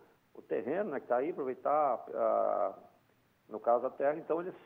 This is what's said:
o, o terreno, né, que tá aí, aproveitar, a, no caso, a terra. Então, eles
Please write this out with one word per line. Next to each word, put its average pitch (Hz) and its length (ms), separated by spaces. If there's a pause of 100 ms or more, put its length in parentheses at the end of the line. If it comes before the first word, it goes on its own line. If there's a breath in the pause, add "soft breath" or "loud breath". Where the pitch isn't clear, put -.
(360 soft breath)
o, - 40
o - 20
terreno, 165 500
né, 131 80
que - 80
tá 123 100
aí, 139 120
aproveitar, 139 720 (100)
a, 107 600 (760)
no 107 140
caso, 117 240
a 131 40
terra. 143 280
Então, 160 240
eles 175 140 (100)